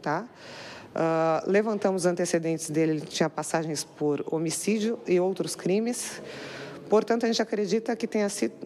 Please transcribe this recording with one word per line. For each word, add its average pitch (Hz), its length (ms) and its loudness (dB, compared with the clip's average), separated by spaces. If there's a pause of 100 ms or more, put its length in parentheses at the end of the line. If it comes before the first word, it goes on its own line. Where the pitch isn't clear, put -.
tá? 170 260 -2 (720)
Ah, 160 480 2
levantamos 202 600 2
antecedentes 170 640 0
dele, 160 240 4
ele 151 80 0
tinha 160 280 0
passagens 156 540 -2
por 147 480 0
homicídio 208 760 0
e 180 140 4
outros 180 360 0
crimes. 226 680 -2 (680)
Portanto, 226 360 4
a - 20 2
gente 226 140 2
acredita 214 540 0
que 220 120 -4
tenha 208 220 2
si-, - 220 -2 (140)